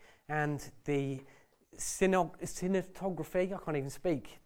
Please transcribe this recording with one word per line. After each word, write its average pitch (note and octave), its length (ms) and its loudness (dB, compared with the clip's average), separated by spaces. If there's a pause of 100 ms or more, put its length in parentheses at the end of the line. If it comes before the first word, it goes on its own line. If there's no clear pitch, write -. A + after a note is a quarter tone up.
(280)
and D3 400 -2 (180)
the C#3 360 0 (560)
cine-, F#3 640 4
cinematography, F#3 1120 0
I F#3 100 -8
can't D#3 140 0
even C3+ 140 -2
speak, - 540 -2